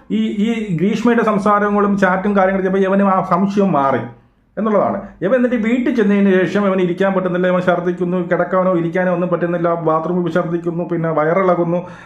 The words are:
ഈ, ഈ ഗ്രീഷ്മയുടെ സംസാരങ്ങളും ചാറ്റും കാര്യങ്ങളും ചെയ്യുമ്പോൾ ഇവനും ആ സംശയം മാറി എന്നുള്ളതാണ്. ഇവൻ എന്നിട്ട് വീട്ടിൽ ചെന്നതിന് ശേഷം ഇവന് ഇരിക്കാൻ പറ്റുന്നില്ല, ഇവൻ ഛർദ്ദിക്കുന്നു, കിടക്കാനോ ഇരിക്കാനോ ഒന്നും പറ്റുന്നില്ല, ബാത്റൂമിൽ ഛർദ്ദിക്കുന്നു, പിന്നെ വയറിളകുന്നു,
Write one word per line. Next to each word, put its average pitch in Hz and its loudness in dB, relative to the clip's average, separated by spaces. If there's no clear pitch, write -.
ഈ, 214 -2
ഈ 220 -2
ഗ്രീഷ്മയുടെ 214 2
സംസാരങ്ങളും 202 2
ചാറ്റും 190 0
കാര്യങ്ങളും 190 2
ചെയ്യുമ്പോൾ 190 0
ഇവനും 196 2
ആ 190 2
സംശയം 196 0
മാറി 135 2
എന്നുള്ളതാണ്. 175 0
ഇവൻ 202 0
എന്നിട്ട് 247 2
വീട്ടിൽ 233 0
ചെന്നതിന് 202 2
ശേഷം 185 2
ഇവന് 190 0
ഇരിക്കാൻ 185 0
പറ്റുന്നില്ല, 180 0
ഇവൻ 180 2
ഛർദ്ദിക്കുന്നു, 175 0
കിടക്കാനോ 180 0
ഇരിക്കാനോ 175 0
ഒന്നും 175 -2
പറ്റുന്നില്ല, 170 0
ബാത്റൂമിൽ 165 0
ഛർദ്ദിക്കുന്നു, 170 -2
പിന്നെ 165 -2
വയറിളകുന്നു, 175 0